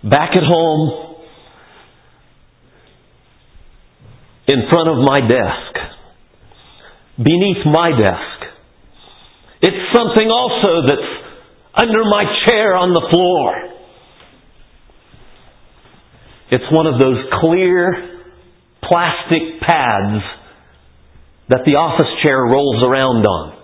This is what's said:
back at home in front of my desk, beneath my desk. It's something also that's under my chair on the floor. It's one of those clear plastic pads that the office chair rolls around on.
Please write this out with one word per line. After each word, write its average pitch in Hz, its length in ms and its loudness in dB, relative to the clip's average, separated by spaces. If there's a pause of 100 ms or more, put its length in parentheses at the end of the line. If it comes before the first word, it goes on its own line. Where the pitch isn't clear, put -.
back 143 320 0
at 180 80 4
home 160 720 -2 (3250)
in 131 220 0
front 165 200 2
of 156 80 0
my 139 280 2
desk, 110 480 -2 (1400)
beneath 175 480 0
my 160 240 2
desk. - 640 -2 (1080)
It's - 340 -2
something 220 340 2
also 226 560 0
that's - 400 -4 (500)
under 226 300 0
my 208 180 0 (240)
chair 214 280 2
on 180 200 2
the 165 160 2
floor. 175 400 2 (3000)
It's 127 200 -2
one 160 160 2
of 127 120 -2
those 131 200 4 (220)
clear 180 800 0 (680)
plastic 165 720 -2
pads 107 640 0 (1300)
that 127 160 2
the 143 100 4
office 156 320 0 (160)
chair 135 220 2
rolls 131 340 0
around 123 460 2
on. 82 380 -4